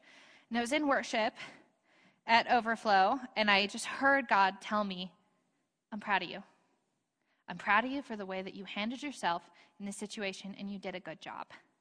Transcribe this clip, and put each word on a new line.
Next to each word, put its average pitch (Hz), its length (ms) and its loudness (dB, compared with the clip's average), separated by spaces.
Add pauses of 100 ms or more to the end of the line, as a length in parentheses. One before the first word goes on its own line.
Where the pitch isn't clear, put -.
(500)
and 226 80 -2
I 240 40 2
was 233 100 -4
in 302 160 0
worship 233 460 0 (960)
at 233 200 6
Overflow, 220 720 4 (160)
and 214 140 2
I 202 160 6
just 220 200 -8
heard 269 420 2
God 196 340 4
tell 214 220 -2
me, 185 280 -8 (800)
"I'm 214 80 -10
proud 196 220 0
of 170 80 -6
you. 196 140 -12 (1040)
I'm 175 100 -8
proud 214 260 4
of 262 80 -6
you 285 120 -4
for 226 120 -10
the 202 120 -8
way 190 160 -6
that 190 100 -12
you 190 120 -12
handled 220 360 -6
yourself 185 480 -4 (300)
in 202 60 -10
this 196 120 -8
situation, 196 580 -8
and 202 160 -10
you 196 80 -10
did 185 160 -8
a 185 40 -10
good - 220 -14
job." - 260 -12 (340)